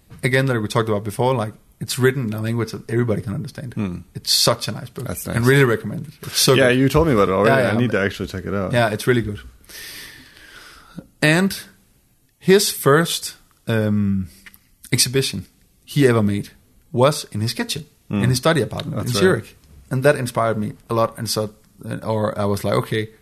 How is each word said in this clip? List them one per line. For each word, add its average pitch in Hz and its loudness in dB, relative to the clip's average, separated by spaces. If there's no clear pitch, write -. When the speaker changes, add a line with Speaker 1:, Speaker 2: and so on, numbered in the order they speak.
Speaker 1:
again, 131 2
like 120 0
we 104 -4
talked 110 0
about 104 -2
before, 123 -2
like, 107 -6
it's - -8
written 127 2
in 107 -4
a 107 -6
language 113 -2
that 98 -12
everybody 113 0
can 98 -6
understand. 131 -10
Speaker 2:
Hmm. 95 -6
Speaker 1:
It's - -6
such - 0
a - -8
nice - -12
book. - -12
Speaker 2:
That's - -8
Speaker 1:
And - -4
Speaker 2:
nice. 120 2
Speaker 1:
really 139 6
recommend 107 -2
it. - -20
It's - -8
so 139 4
Speaker 2:
Yeah, 131 6
Speaker 1:
good. 123 4
Speaker 2:
you 135 4
told 156 4
me 139 2
about 98 4
it - 2
already. 98 4
Speaker 1:
Yeah, 98 2
yeah, 107 0
Speaker 2:
I 113 2
need 120 2
Speaker 1:
but 104 0
Speaker 2:
to 98 2
actually 98 -4
check 92 -10
it 90 -4
out. 95 -4
Speaker 1:
Yeah, 120 2
it's - -4
really 123 2
good. 104 -8
And 170 2
his 190 4
first, - 2
um, 104 0
exhibition 127 0
he 139 4
ever 117 6
made 101 -2
was 139 2
in 107 -6
his 117 -2
kitchen, 233 -6
Speaker 2:
Hmm. 104 0
Speaker 1:
in 120 4
his 127 2
study 160 2
apartment - -6
Speaker 2:
That's 117 -4
Speaker 1:
in 123 -4
Speaker 2:
right. - 0
Speaker 1:
Zurich. 151 0
And 127 -2
that 147 6
inspired 117 -2
me 104 -4
a 117 -2
lot. 113 0
And 113 -8
so, 107 -2
uh, 117 -8
or 107 -2
I 101 -2
was 101 -2
like, 104 0
"Okay, 110 -4